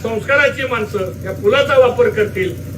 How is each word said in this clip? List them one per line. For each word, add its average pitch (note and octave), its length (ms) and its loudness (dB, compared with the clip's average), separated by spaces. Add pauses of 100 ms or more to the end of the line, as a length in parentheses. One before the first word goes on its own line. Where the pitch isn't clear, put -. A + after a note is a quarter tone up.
संस्काराची C4 640 0
माणसं G#3 440 -4 (140)
या F#3+ 60 -6
पुलाचा A3 460 2
वापर A#3 320 4
करतील G3 440 -2 (240)